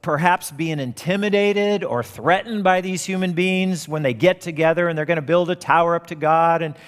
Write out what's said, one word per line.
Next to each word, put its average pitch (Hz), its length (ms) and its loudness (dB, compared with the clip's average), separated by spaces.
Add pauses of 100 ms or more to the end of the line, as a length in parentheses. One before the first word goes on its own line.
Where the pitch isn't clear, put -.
perhaps 170 500 2
being 151 280 -4
intimidated 202 1040 0
or 120 200 -2
threatened 190 600 -2
by 185 160 4
these 185 240 -6
human 185 300 -2
beings 185 540 0
when 151 160 -4
they 131 100 0
get 175 260 2
together 165 480 0
and 165 80 -2
they're 151 80 -2
gonna 160 160 0
build 170 300 0
a 180 60 0
tower 170 400 2
up 170 100 -6
to - 80 -12
God 165 480 2
and 156 140 -6 (120)